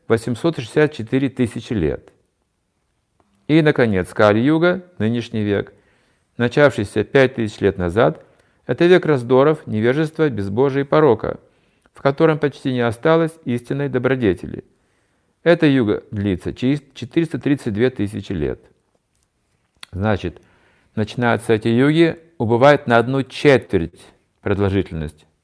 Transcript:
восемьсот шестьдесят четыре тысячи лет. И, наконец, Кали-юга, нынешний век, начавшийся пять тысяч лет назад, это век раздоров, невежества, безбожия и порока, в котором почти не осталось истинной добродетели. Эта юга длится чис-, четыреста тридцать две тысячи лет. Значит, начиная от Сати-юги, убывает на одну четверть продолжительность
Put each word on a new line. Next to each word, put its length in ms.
восемьсот 500
шестьдесят 360
четыре 360
тысячи 440
лет. 400
И, 160
наконец, 500
Кали-юга, 680
нынешний 420
век, 320
начавшийся 680
пять 300
тысяч 260
лет 200
назад, 440
это 180
век 220
раздоров, 580
невежества, 640
безбожия 540
и 40
порока, 520
в 80
котором 340
почти 340
не 100
осталось 520
истинной 440
добродетели. 760
Эта 240
юга 460
длится 400
чис-, 320
четыреста 460
тридцать 340
две 160
тысячи 420
лет. 300
Значит, 480
начиная 400
от 100
Сати-юги, 760
убывает 460
на 120
одну 260
четверть 760
продолжительность 840